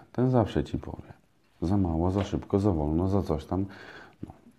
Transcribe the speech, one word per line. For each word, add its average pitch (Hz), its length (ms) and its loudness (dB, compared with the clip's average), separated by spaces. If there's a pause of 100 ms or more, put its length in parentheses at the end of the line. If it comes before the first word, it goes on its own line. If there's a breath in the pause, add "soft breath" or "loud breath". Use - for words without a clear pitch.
(120)
Ten 127 180 2
zawsze 98 340 2
ci - 140 -6
powie: - 360 -12 (480)
„Za 92 160 2
mało, 87 340 2
za 95 120 2
szybko, 82 360 0
za 101 120 4
wolno, 80 360 2
za 98 160 2
coś 76 220 -2
tam”. 95 200 -2 (580 loud breath)
No, - 80 -14 (280)